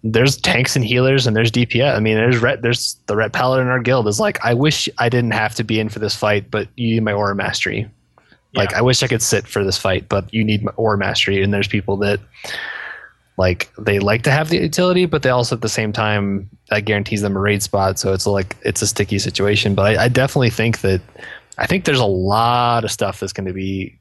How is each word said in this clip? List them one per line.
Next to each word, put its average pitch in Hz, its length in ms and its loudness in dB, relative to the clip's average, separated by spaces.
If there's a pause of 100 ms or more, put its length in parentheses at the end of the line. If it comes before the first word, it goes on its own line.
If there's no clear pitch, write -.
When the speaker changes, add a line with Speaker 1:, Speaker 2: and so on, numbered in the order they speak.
Speaker 1:
there's 117 300 4
tanks 131 380 0
and 127 100 2
healers 127 420 2
and 110 80 2
there's 110 160 4
D 120 140 2
P 117 160 0
S. 135 140 4
I 107 40 0
mean, 110 160 2
there's 120 220 4
Ret, 120 240 0
there's 117 340 -2 (120)
the 104 80 -2
Ret 107 180 0
Paladin 131 320 2
in 123 60 0
our 127 80 2
guild 120 280 2
is 107 120 -2
like, 208 260 0
"I 117 80 2
wish 143 340 2 (120)
I 120 100 2
didn't 120 220 0
have 107 240 -2
to 113 80 -4
be 110 160 0
in 110 100 -2
for 110 80 -12
this 107 180 -4
fight, 104 360 0
but 101 240 -2
you 113 180 0
need 113 80 2
my 107 120 0
Aura 101 220 0
Mastery." 104 540 -4 (640)
Like, 95 180 0
Speaker 2:
Yeah. - 80 -2
Speaker 1:
"I - 40 2
wish 127 180 2
I 131 60 -2
could 117 160 -2
sit 104 240 -2
for 104 160 -2
this 95 160 -2
fight, - 280 -2
but 98 240 -2
you 110 120 0
need 107 200 0
my 95 140 -4
Aura 107 180 2
Mastery." 98 460 0
And 98 100 2
there's 101 160 0
people 98 300 -2
that, 101 220 0 (1160)
like, 92 440 0
they 107 180 0
like 101 260 2
to 147 80 2
have 156 180 2
the 170 80 0
utility, 180 500 2
but 156 160 0
they 135 80 4
also 123 240 2
at 113 80 -6
the 113 60 -2
same 107 220 -2
time, 101 600 -2 (180)
that 104 160 0
guarantees 104 360 -2
them 101 140 0
a 98 40 -2
raid 101 240 0
spot. 95 340 0
So 95 160 -2
it's 95 140 -2
like, 98 340 -2
it's - 220 -2
a 107 40 -2
sticky 101 300 -2
situation. 98 560 0
But 101 240 4
I, 92 60 2
I 117 40 4
definitely 127 440 2
think 113 300 -2
that, 95 200 2 (560)
I - 80 -2
think 180 200 0
there's 143 140 2
a 120 60 2
lot 113 800 2
of 104 80 -4
stuff 98 280 -4
that's 98 140 -6
gonna 95 200 -6
be 95 480 -6